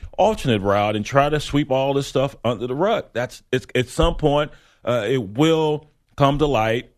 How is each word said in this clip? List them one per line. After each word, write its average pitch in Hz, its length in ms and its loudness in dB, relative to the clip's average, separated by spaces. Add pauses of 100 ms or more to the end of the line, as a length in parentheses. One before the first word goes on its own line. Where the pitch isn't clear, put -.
(180)
alternate 156 420 0
route 104 360 0
and 107 60 -2
try 139 280 0
to 151 100 -2
sweep 143 300 -2
all 135 240 0
this 139 120 -2
stuff 135 380 -2
under 117 220 -2
the 123 80 -6
rug. 196 400 -2
That's, 120 360 -8
it's, 127 240 -2
at 120 140 0
some 165 280 0
point, 147 340 0 (340)
uh, 113 240 -2
it 131 220 0
will 156 580 2 (280)
come 143 240 4
to 151 60 4
light, 113 520 0